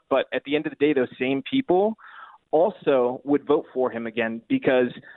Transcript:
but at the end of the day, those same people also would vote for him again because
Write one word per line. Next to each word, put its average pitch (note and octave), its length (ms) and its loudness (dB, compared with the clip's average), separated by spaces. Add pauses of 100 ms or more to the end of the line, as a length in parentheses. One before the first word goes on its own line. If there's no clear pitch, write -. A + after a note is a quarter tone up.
but - 240 0
at - 100 -4
the C#3 120 -4
end D3+ 100 -2
of D3+ 60 -6
the C#3 140 0
day, D3+ 60 4
those C3 160 2 (100)
same C3+ 320 -2
people F3+ 480 0 (540)
also C#3 720 2
would C#3 220 0
vote D3 280 0
for B2+ 160 0
him A2+ 180 -6
again A2+ 420 -4
because C3 380 2 (300)